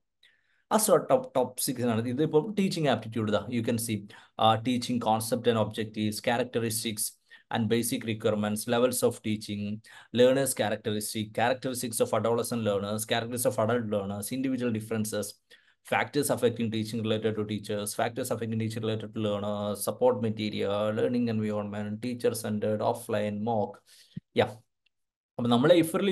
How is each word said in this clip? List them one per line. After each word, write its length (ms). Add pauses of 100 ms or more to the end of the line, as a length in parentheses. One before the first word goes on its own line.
(720)
ആ 40
sort 360
of 80 (140)
top 160 (140)
six 120 (140)
ആണ്. 100 (120)
ഇതിപ്പോ 260 (180)
ടീച്ചിങ് 360
ആപ്റ്റിറ്റ്യൂഡ് 380
ഇതാ. 100 (140)
You 120
can 180
see, 120 (460)
uh, 120 (120)
teaching 300 (120)
concept 420
and 140
objectives, 520 (120)
characteristics 760 (480)
and 180
basic 320 (100)
requirements, 560
levels 400
of 140
teaching, 400 (580)
learners 420
characteristic, 640 (120)
characteristics 600
of 200
adolescent 500
learners, 360
characteristics 460
of 120
adult 220
learners, 460
individual 460
differences, 500 (580)
factors 500
affecting 360
teaching 320
related 320
to 100
teachers, 480
factors 380
affecting 320
teaching 240
related 260
to 60
learners, 640
support 380
material, 800
learning 360
environment, 640
teacher 320
centered, 460 (120)
offline, 500
mock. 300 (600)
Yeah. 180 (840)
അപ്പൊ 120
നമ്മൾ 240
എയ്ഫറിൽ 380